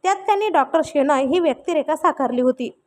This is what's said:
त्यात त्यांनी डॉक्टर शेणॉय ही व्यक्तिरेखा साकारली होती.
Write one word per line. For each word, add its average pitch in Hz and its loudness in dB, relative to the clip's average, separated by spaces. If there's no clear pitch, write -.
त्यात 381 0
त्यांनी 403 0
डॉक्टर 320 0
शेणॉय 277 0
ही 285 0
व्यक्तिरेखा 311 -2
साकारली 254 -2
होती. 247 -2